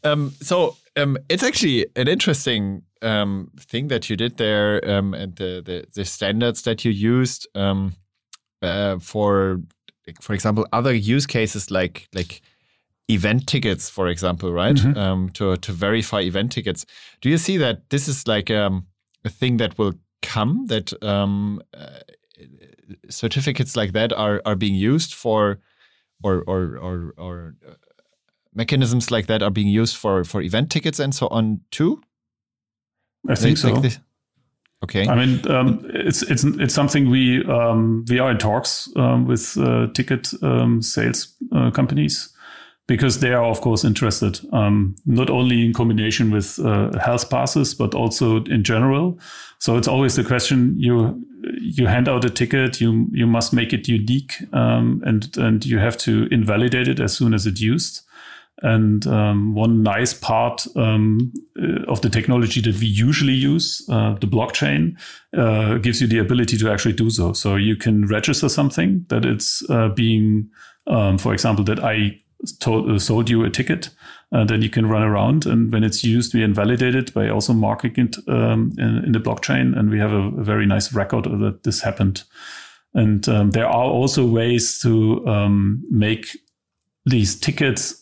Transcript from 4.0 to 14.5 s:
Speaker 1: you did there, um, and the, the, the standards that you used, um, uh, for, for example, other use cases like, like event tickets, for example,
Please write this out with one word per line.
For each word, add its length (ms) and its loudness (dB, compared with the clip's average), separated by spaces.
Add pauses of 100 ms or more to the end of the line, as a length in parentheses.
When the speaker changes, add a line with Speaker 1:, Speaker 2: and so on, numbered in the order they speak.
Speaker 1:
you 40 -2
did 220 -4
there, 500 0
um, 280 -2
and 200 -10
the, 300 -8
the, 300 -10
the 100 -6
standards 600 -2
that 200 -4
you 60 2
used, 640 0
um, 400 -2 (680)
uh, 380 -2
for, 640 0 (580)
for 140 -8
example, 400 -2
other 180 0
use 320 0
cases 460 -4
like, 420 -4
like 300 -10 (680)
event 380 0
tickets, 420 -4
for 200 -4
example, 440 -4